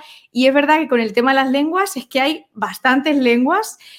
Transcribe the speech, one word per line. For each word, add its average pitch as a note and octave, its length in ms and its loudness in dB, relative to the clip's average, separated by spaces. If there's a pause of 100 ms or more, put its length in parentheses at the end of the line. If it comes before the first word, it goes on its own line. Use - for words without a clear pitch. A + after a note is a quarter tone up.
(320)
y B3+ 160 2
es C4+ 60 4
verdad C#4+ 260 2
que D#4+ 80 -4
con A#3+ 140 0
el A3 100 -4
tema B3 200 0
de C4+ 100 2
las C4+ 100 0
lenguas D#4+ 460 -2
es A#3+ 80 -10
que - 160 -4
hay D4+ 320 -4
bastantes C4 640 -2
lenguas C4 600 0 (200)